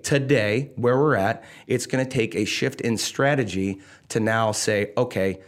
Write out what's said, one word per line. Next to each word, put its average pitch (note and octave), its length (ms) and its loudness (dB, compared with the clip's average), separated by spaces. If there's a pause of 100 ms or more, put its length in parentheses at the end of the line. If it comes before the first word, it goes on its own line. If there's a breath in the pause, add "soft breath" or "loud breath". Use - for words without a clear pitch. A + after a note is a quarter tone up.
today, C3 760 0
where A#2+ 220 2
we're D3 160 4
at, G#2 300 0 (240 loud breath)
it's B2 180 0
gonna C3 200 0
take A#2 280 -2
a G#2+ 120 0
shift - 340 -4
in A2+ 160 0
strategy G2+ 840 0 (280 loud breath)
to - 100 -2
now A2 320 2
say, G#2 460 0
okay, G2 520 0